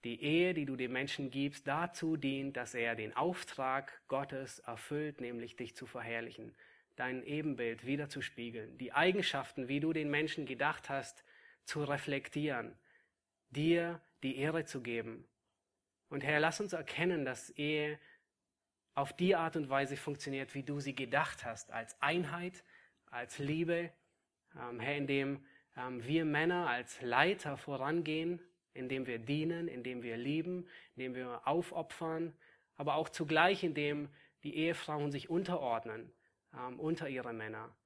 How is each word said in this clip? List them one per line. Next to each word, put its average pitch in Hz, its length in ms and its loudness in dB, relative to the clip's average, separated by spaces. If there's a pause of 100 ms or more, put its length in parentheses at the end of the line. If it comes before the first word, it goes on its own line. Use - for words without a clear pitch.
die 117 180 -4
Ehe, 170 320 4
die 156 100 0
du 135 120 -2
dem 123 160 0
Menschen 135 380 -2
gibst, 139 360 -2
dazu 160 500 0
dient, 135 400 0
dass 123 180 -6
er 117 200 2
den 110 220 -4
Auftrag 139 920 0
Gottes 135 520 -4
erfüllt, 147 600 -4
nämlich 120 360 -6
dich 120 180 -8
zu 131 120 -10
verherrlichen, 117 680 -6 (420)
dein 127 280 -2
Ebenbild 123 600 -2
widerzuspiegeln, 123 920 -4
die 127 140 -6
Eigenschaften, 151 760 2
wie 143 120 2
du 160 120 2
den 156 180 2
Menschen 147 360 2
gedacht 139 420 0
hast, 135 360 -4 (400)
zu 147 200 -2
reflektieren, 139 920 -2 (760)
dir 170 500 4 (220)
die 135 160 -2
Ehre 156 260 2
zu 139 180 -6
geben. 113 460 -4 (800)
Und 139 160 -2
Herr, 151 160 4
lass 160 200 4
uns 208 120 -2
erkennen, 165 520 2
dass 127 260 -4
Ehe 151 480 0 (960)
auf 143 200 0
die 185 220 6
Art 165 180 0
und 151 140 0
Weise 135 280 4
funktioniert, 139 580 -4
wie 139 80 -4
du 143 180 -2
sie 139 140 -4
gedacht 135 500 0
hast, 113 260 -8
als 113 300 -8
Einheit, 170 640 0 (420)
als 120 320 -8
Liebe. 165 520 2 (680)
Ähm, 120 240 -8
Herr, 139 160 0
indem, 139 480 2 (320)
ähm, 127 280 -6
wir 156 200 4
Männer 160 440 4
als 123 340 -2
Leiter 139 540 4
vorangehen, 156 840 0 (320)
indem 131 340 -2
wir 120 120 -2
dienen, 156 500 0
indem 123 340 -6
wir 117 140 -4
lieben, 160 500 -2 (300)
indem 127 180 -4
wir 123 320 -6
aufopfern, 165 840 0 (440)
aber 143 180 0
auch 156 160 0
zugleich, 165 520 6
indem 147 460 0 (340)
die 147 140 -6
Ehefrauen 151 560 0
sich 139 160 -4
unterordnen, 131 840 0 (440)
ähm, 127 260 -6
unter 160 280 0
ihre 123 260 -4
Männer. 110 400 -8 (120)